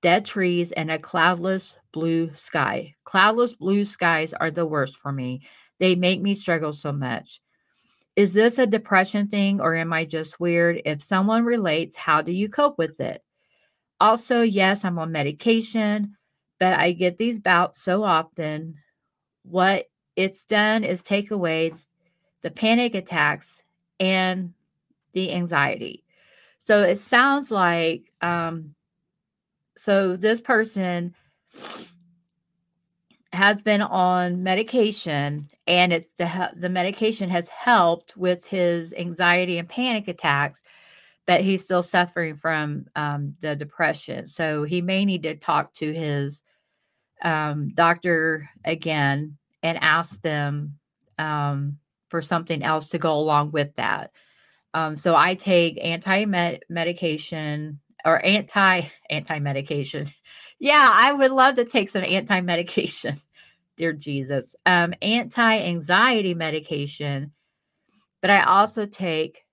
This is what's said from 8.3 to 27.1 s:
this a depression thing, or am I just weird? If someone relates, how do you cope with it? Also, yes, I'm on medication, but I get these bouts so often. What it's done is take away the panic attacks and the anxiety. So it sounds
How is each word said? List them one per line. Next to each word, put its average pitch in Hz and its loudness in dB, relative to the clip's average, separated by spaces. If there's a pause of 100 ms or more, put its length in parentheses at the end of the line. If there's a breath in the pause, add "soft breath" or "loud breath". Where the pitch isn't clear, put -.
this 226 4
a 254 4
depression 202 0
thing, 202 0
or 165 0
am 165 -2
I 165 -2
just 151 -8
weird? 170 2
If 151 -4
someone 208 0
relates, 190 -2
how 156 2
do 156 -6
you 196 -2
cope 294 0
with 160 -4
it? - -6 (760)
Also, 233 4
yes, 202 2
I'm 175 -2
on 160 -6
medication, 208 -2 (440)
but 185 4
I 175 2
get 180 -2
these 233 -2
bouts 180 0
so 190 -2
often. 160 -2 (680)
What 185 0 (280)
it's 190 -2
done 214 2
is 180 -4
take 202 -2
away 165 0 (720)
the 165 -8
panic 233 2
attacks 151 -4 (380)
and 185 0 (600)
the 185 -4
anxiety. 143 -2 (560 soft breath)
So 208 4
it 180 2
sounds 269 2